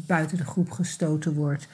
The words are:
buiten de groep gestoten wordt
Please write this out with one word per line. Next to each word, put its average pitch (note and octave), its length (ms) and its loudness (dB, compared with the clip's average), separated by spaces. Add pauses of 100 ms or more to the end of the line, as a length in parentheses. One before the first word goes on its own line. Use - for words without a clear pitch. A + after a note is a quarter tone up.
buiten D#3+ 300 2
de F3 80 0
groep F3 260 0
gestoten D#3 640 0
wordt D3 400 0